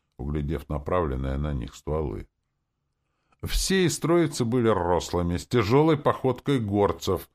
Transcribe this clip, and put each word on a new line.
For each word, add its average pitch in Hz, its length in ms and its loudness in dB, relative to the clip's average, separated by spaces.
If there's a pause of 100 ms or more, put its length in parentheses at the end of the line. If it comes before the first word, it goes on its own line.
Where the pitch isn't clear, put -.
(180)
углядев 73 500 -4
направленные 69 680 -2
на 73 160 -2
них 62 220 -8
стволы. 73 540 -6 (1120)
Все - 440 2
из 147 120 0
троицы 151 460 2
были 117 240 2
рослыми, 87 680 0
с 80 120 -8
тяжелой 135 480 4
походкой 131 640 0
горцев, 101 760 0